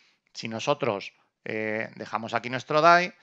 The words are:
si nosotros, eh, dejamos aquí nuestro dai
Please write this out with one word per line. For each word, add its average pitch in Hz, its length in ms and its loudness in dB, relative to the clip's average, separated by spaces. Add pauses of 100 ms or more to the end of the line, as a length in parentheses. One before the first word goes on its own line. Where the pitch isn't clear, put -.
(320)
si - 140 -12
nosotros, 113 680 -2 (300)
eh, 110 520 -4
dejamos 110 360 -8
aquí 120 160 -2
nuestro 131 320 0
dai 175 320 6 (100)